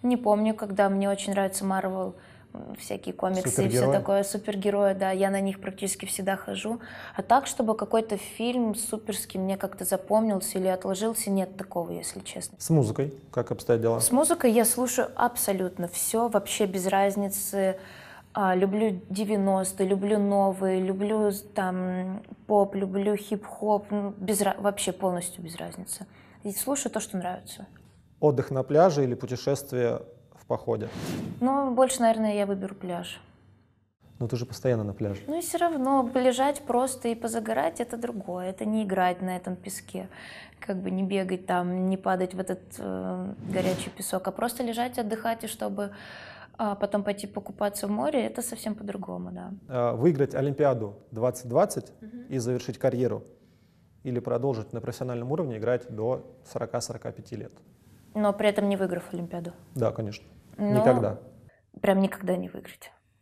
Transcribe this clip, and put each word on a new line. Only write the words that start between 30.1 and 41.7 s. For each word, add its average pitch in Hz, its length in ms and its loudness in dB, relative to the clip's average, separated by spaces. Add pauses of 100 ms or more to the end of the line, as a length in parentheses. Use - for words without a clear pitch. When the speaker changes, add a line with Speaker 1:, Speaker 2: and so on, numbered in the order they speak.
Speaker 2:
в - 60 -20
походе? 113 420 -2 (520)
Speaker 1:
Ну, 262 340 2
больше, 254 280 4
наверное, 220 340 4
я 202 100 0
выберу 196 300 -4
пляж. 180 440 -8 (1000)
Speaker 2:
Но 117 80 -2
ты 123 80 -2
же 120 100 -4
постоянно 120 380 0
на 104 100 -4
пляже. 101 320 -4
Speaker 1:
Ну 294 100 -2
и 349 40 -2
все 339 180 -4
равно, 277 560 2
лежать 262 480 4
просто 254 460 0
и 233 80 0
позагорать — 233 640 -2
это 233 160 -4
другое. 190 540 -6
Это 190 140 -6
не 220 200 0
играть 185 380 2
на 185 140 -2
этом 180 200 -6
песке, 185 520 -10 (520)
как 196 160 -4
бы 190 160 -4
не 190 100 0
бегать 185 440 0
там, 180 420 2